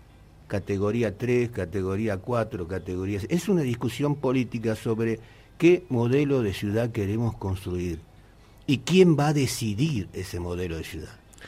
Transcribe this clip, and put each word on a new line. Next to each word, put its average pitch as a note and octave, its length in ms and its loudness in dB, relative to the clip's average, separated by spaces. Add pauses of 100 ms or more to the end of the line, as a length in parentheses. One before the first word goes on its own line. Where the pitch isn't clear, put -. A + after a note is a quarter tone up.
(480)
categoría G#2 680 0
tres, A#2+ 340 0
categoría F#2+ 640 -2
cuatro, A2 500 -4
categoría F#2 540 -4
seis. G#2 100 -8
Es F3 180 0
una F3+ 140 4
discusión C3+ 540 -2
política A#2+ 580 0
sobre A2 460 -2 (360)
qué F3 320 6
modelo C3 540 2
de G2+ 100 0
ciudad A2 380 0
queremos A2 460 0
construir F2+ 640 -4 (640)
y C3+ 120 2
quién E3+ 380 6
va C#3+ 120 4
a D3+ 40 4
decidir A#2+ 800 0
ese F2+ 280 -8
modelo F2 360 -4
de D#2+ 80 -8
ciudad. - 280 -12 (360)